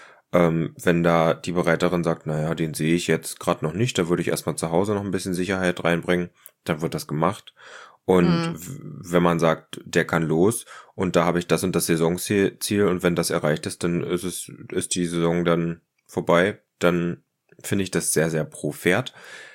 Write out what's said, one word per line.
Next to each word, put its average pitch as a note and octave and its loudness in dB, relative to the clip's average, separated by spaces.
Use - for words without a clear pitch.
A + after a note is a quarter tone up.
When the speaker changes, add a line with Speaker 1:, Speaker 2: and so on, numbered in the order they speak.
Speaker 1:
ähm, E2 2
wenn E2+ 2
da E2 4
die - -8
Bereiterin E2+ 0
sagt, E2 -2
„Na D#2 -2
ja, D#2+ -2
den D#2+ -4
sehe D#2 0
ich F2 -2
jetzt - -2
grad - -2
noch D#2 -4
nicht, A2+ -2
da E2+ 0
würde F2 2
ich F2 -2
erst - -4
mal D#2+ -4
zu E2 -4
Hause G2 2
noch G2+ -4
ein G2 -4
bisschen F#2+ -4
Sicherheit F2+ -2
reinbringen“, F2 0
dann D#2 -4
wird E2 -4
das D#2 -6
gemacht. D#2+ -4
Und F#2 4
Speaker 2:
Mhm. E3+ 0
Speaker 1:
w-, - -14
wenn F2 4
man E2+ 2
sagt, D#2+ 0
„Der E2+ 2
kann E2 0
los E2 2
und F#2 -2
da E2+ 4
habe E2+ 2
ich F2 -6
das E2+ 2
und F#2 -2
das E2+ 0
Saisonziel, F2 0
Ziel G2+ 0
und F2+ 0
wenn F2 2
das E2+ 0
erreicht D#2 0
ist, - -8
dann F2 0
ist F2 -4
es, - -8
ist - -4
die F2+ 0
Saison E2+ 0
dann E2+ 0
vorbei“, F2 2
dann F2 0
finde G2+ -2
ich F2+ -6
das E2+ -2
sehr, D#2 2
sehr D#2 0
pro D2+ -8
Pferd. G2 0